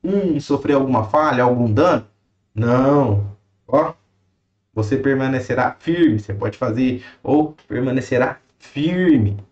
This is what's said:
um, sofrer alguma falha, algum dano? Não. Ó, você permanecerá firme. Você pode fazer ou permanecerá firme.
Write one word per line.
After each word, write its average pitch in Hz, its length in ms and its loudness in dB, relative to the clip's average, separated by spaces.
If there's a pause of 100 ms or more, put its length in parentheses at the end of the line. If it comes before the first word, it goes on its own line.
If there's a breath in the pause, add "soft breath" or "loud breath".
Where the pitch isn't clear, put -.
um, 185 360 0
sofrer 143 340 -2
alguma 131 300 0
falha, 147 400 0
algum 120 280 2
dano? 143 360 2 (480)
Não. 120 720 2 (400)
Ó, 151 260 0 (800)
você 110 240 -2
permanecerá 131 800 -2
firme. 160 400 2
Você 104 160 -8
pode 101 240 -6
fazer 127 480 -2 (160 loud breath)
ou 151 340 0 (120)
permanecerá 127 720 -2 (180)
firme. 147 800 0 (140)